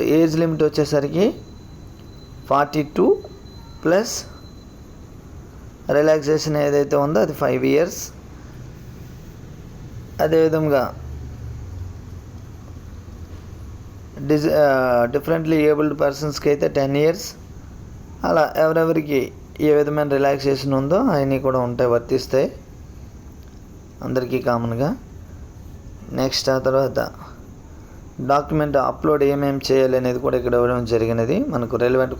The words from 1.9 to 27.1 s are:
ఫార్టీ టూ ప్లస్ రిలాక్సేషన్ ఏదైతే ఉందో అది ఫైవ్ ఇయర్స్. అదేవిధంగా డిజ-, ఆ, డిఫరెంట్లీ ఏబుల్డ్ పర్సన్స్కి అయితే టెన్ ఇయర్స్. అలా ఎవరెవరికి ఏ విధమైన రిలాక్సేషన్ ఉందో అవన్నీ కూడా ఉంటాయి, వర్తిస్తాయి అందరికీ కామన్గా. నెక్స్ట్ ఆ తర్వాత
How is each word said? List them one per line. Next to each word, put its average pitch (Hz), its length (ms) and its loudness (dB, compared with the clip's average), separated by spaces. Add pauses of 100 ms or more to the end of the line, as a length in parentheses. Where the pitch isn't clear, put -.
ఫార్టీ 143 340 2 (140)
టూ 190 80 6 (760)
ప్లస్ 190 300 2 (1800)
రిలాక్సేషన్ 156 600 4 (100)
ఏదైతే 143 280 4 (100)
ఉందో 175 200 2
అది 156 160 -2
ఫైవ్ 131 300 2
ఇయర్స్. 160 280 2 (2250)
అదేవిధంగా 156 580 2 (3500)
డిజ-, 151 240 2 (100)
ఆ, 143 60 6 (460)
డిఫరెంట్లీ 160 440 2 (140)
ఏబుల్డ్ 147 320 2
పర్సన్స్కి 143 480 0
అయితే 156 160 2 (100)
టెన్ 139 240 2
ఇయర్స్. 165 240 2 (1000)
అలా 165 160 4 (200)
ఎవరెవరికి 160 560 2 (460)
ఏ 151 100 8
విధమైన 147 400 2
రిలాక్సేషన్ 139 640 2
ఉందో 147 160 2 (160)
అవన్నీ 135 320 2
కూడా 131 220 2
ఉంటాయి, 120 260 2
వర్తిస్తాయి 131 540 2 (1600)
అందరికీ 127 400 0
కామన్గా. 120 440 0 (1300)
నెక్స్ట్ 131 340 -2
ఆ - 20 4 (100)
తర్వాత 131 340 2 (1300)